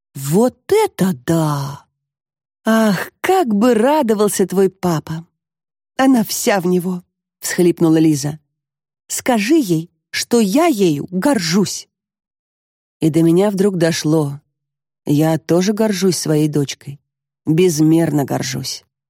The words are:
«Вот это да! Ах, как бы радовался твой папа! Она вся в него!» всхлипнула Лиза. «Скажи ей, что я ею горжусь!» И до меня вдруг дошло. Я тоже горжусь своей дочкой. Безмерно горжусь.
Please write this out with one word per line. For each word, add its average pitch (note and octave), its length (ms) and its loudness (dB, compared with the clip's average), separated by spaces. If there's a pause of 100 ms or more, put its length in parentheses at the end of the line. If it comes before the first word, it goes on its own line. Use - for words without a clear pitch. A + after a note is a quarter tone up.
(140)
«Вот D#3+ 440 0 (140)
это F#4+ 420 0 (120)
да! D3 600 -4 (800)
Ах, A3 480 0 (100)
как F#4 260 0
бы A3+ 260 2
радовался A3 760 0
твой F#3+ 220 2
папа! E3 560 -4 (720)
Она C4 260 4
вся - 360 -2
в F3 80 -2
него!» F3+ 360 -2 (360)
всхлипнула E3+ 580 2
Лиза. D3+ 420 0 (680)
«Скажи A#3 480 0
ей, F3 360 0 (180)
что - 300 -2
я A#3 260 2
ею F#3+ 460 0
горжусь!» F#3 760 -2 (1120)
И D#3 80 0
до D#3+ 120 0
меня F3 300 2
вдруг G3 260 0
дошло. D#3 600 -2 (680)
Я D#3 320 2
тоже F#3 360 0
горжусь G3 440 0
своей D3+ 300 0
дочкой. C#3+ 520 -6 (460)
Безмерно D#3 760 2
горжусь. C3 640 -8 (240)